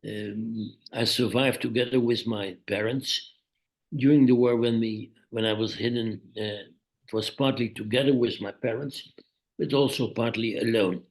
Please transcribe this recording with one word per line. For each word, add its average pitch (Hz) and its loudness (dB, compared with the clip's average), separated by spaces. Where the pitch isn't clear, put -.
Um, 107 -8
I 117 -2
survived 120 0
together 123 0
with 117 0
my 101 -6
parents. 110 -4
During 139 6
the 127 8
war, 120 4
when 117 2
we, 110 -4
when 113 -2
I 110 2
was 110 -2
hidden, 113 -4
uh, 104 -8
it - -16
was 110 -2
partly 123 0
together 127 0
with 120 0
my 101 -6
parents, 127 -8
but - -2
also 135 2
partly 113 -2
alone. 104 0